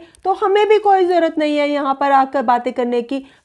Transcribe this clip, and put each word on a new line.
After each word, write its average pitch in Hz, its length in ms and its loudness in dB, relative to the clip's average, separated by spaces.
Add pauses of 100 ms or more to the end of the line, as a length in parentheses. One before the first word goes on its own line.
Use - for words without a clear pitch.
(240)
तो 381 100 -2
हमें 403 360 0
भी 427 100 4
कोई 392 260 2
ज़रूरत 330 320 0
नहीं 302 200 -2
है 285 120 0
यहाँ 285 300 -2
पर 277 120 0
आकर 269 320 0
बातें 247 300 -2
करने 240 280 -2
की, 269 240 -8 (180)